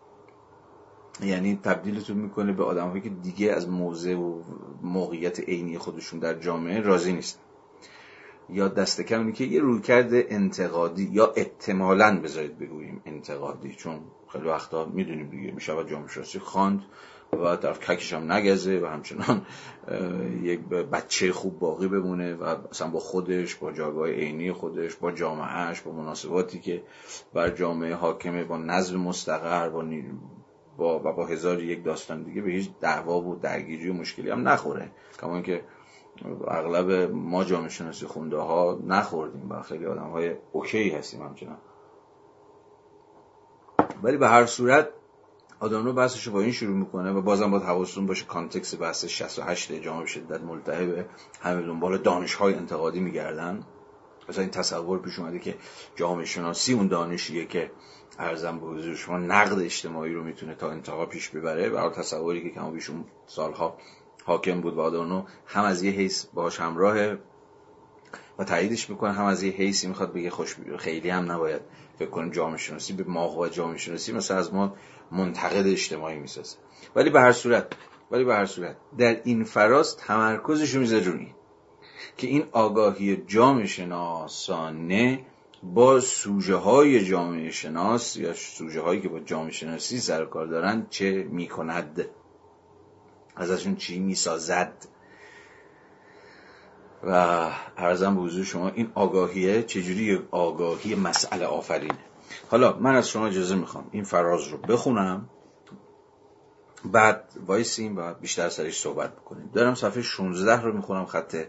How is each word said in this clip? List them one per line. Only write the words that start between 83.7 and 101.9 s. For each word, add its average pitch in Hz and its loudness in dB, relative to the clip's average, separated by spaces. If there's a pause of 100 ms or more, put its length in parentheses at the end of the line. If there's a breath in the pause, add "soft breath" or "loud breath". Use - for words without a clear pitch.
با 120 8
سوژه 98 0
های 117 8
جامعه 85 -2
شناس 92 -2
یا 82 -4
سوژه 80 -8
هایی 90 2
که 92 -4
با 82 -8
جامعه 80 -6
شناسی 82 -6
سر 80 -2
و - -4
کار 80 -6
دارن 95 0
چه 98 0
می‌کند، 85 -4 (1300)
ازشون 92 0
چی 87 -6
می‌سازد. 90 0 (2250 loud breath)
و 92 0 (640 loud breath)
عرضم 90 4
به 92 2
حضور 90 -2
شما 92 -2
این 113 -4
آگاهیه 95 4
چجوری 92 -2
یک 98 2 (100)
آگاهی 85 0
مسئله 90 0
آفرینه. 78 -2 (500 loud breath)